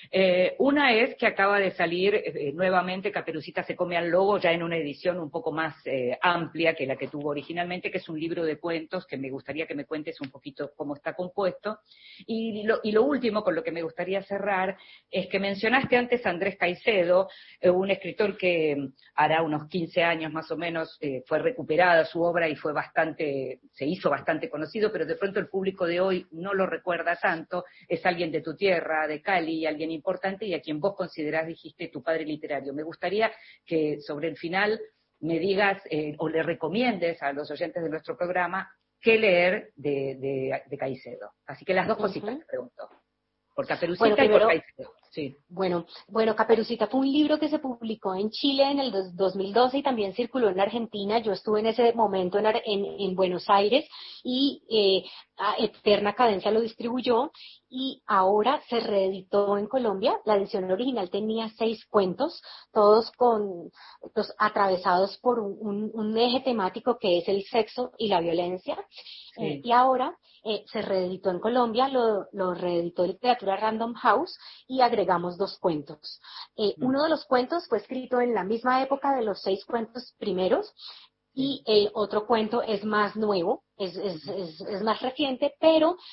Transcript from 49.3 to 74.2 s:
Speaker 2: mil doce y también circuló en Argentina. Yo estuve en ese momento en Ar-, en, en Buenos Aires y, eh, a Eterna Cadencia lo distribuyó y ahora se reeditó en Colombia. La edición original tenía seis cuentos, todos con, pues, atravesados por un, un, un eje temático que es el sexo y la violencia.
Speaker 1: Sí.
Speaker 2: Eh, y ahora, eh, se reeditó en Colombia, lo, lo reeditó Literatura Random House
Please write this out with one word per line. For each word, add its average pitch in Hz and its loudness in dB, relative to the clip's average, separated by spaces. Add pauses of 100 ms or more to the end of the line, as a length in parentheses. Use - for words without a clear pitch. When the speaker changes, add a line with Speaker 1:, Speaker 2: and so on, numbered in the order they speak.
Speaker 2:
mil 196 -4
doce 254 4
y 277 -2
también 220 -2
circuló 247 0
en 185 0
Argentina. 214 0
Yo 220 -2
estuve 214 0
en 220 0
ese 233 4
momento 196 2
en 214 2
Ar-, 220 2
en, 196 0
en 185 -4
Buenos 180 0
Aires 208 4 (360)
y, 262 0
eh, 196 4 (300)
a 202 -2
Eterna 208 2
Cadencia 214 2
lo 220 4
distribuyó 240 -2 (380)
y 254 -8
ahora 214 4 (100)
se 233 0
reeditó 202 0
en 208 -4
Colombia. 240 0
La 214 4
edición 196 -2
original 226 -2
tenía 220 -2
seis 226 -2
cuentos, 202 0 (300)
todos 214 6
con, 208 0 (460)
pues, - -2
atravesados 196 2
por 247 2
un, 196 -6
un, 214 -4
un 220 -2
eje 247 4
temático 226 -2
que 175 2
es 170 -4
el 196 0
sexo 247 -2
y 226 -2
la 190 2
violencia. 175 -2 (520)
Speaker 1:
Sí. - -8
Speaker 2:
Eh, 285 -4
y 240 -2
ahora, 262 4 (300)
eh, 214 -4
se 220 -4
reeditó 185 -2
en 175 -4
Colombia, 240 2
lo, 226 0
lo 185 -2
reeditó 175 0
Literatura 196 0
Random 220 -2
House 247 0 (300)